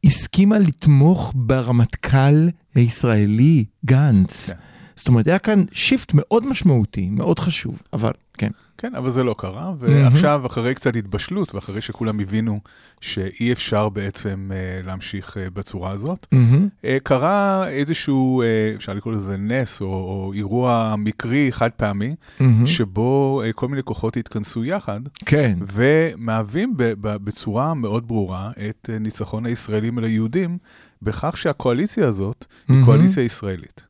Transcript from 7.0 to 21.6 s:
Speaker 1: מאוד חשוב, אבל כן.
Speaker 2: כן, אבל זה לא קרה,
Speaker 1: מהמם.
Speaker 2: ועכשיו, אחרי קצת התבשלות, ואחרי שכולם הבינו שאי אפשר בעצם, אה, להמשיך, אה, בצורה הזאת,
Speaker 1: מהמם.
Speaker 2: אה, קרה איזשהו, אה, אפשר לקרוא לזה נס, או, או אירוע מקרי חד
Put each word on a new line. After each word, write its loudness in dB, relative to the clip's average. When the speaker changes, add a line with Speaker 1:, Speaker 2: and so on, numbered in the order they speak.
Speaker 1:
מאוד 0
חשוב, -6
אבל -2
כן. -2
Speaker 2:
כן, -8
אבל -4
זה 0
לא 0
קרה, -10
Speaker 1:
מהמם. 4
Speaker 2:
ועכשיו, 4
אחרי -2
קצת -2
התבשלות, -6
ואחרי -8
שכולם -4
הבינו -2
שאי -4
אפשר -2
בעצם, -8
אה, -8
להמשיך, -12
אה, -8
בצורה -10
הזאת, -8
Speaker 1:
מהמם. 6
Speaker 2:
אה, 0
קרה 0
איזשהו, 0
אה, 2
אפשר -10
לקרוא -6
לזה -6
נס, -4
או, -4
או -6
אירוע 0
מקרי -2
חד -2